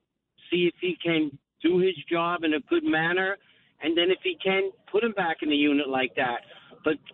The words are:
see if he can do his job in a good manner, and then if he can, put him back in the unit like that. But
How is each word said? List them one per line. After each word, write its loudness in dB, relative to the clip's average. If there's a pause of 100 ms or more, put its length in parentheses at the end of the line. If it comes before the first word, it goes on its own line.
(500)
see 2
if 0
he -4
can 0 (240)
do 4
his 2 (160)
job 0
in 0
a -2
good -2
manner, 0 (440)
and -2
then -2
if 2
he -4
can, 0 (200)
put 0
him -2
back -2
in -2
the 2
unit 2
like -2
that. -2 (440)
But 2 (200)